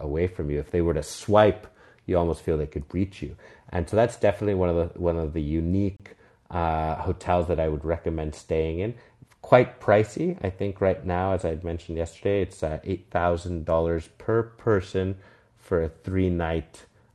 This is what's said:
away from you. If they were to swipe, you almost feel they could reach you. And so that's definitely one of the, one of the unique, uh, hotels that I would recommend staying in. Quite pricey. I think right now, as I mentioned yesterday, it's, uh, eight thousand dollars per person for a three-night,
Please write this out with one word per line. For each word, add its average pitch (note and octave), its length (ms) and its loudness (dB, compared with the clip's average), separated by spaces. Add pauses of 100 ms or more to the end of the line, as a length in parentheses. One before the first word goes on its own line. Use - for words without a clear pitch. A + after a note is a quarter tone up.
away D2+ 260 -2
from D#2 240 -4
you. D2 80 -2
If D2 120 -8
they F2 100 0
were E2+ 140 2
to D2 80 -2
swipe, - 640 4 (400)
you F2+ 100 0
almost E2+ 240 0
feel E2 160 -2
they D2+ 100 -2
could - 280 -10
reach G2 260 -4
you. - 160 -12 (320)
And F2 180 -4
so G#2 100 -2
that's A#2+ 200 4
definitely G#2 380 0
one F2+ 160 2
of E2+ 60 2
the, E2+ 220 -2
one E2+ 200 0
of D#2 160 -4
the E2 80 -2
unique, E2+ 760 -2 (340)
uh, D#2+ 440 -2
hotels F2 540 0
that D#2+ 120 0
I D#2+ 80 0
would D2+ 160 -4
recommend D#2+ 500 -4
staying D#2+ 440 -2
in. A2+ 160 -4 (480)
Quite - 380 6
pricey. B2+ 600 2
I G2 60 -2
think G2 320 -6
right F#2 240 2
now, F2+ 280 0
as F2+ 120 -2
I D#2+ 180 -2
mentioned E2+ 360 -6
yesterday, G2+ 440 -2
it's, - 200 -8
uh, D#2 220 -4
eight - 260 -6
thousand F2 560 0
dollars E2 500 0
per A2+ 260 0
person F#2+ 760 -2 (400)
for E2+ 280 -2
a D#2+ 40 -2
three-night, E2+ 1000 -2 (280)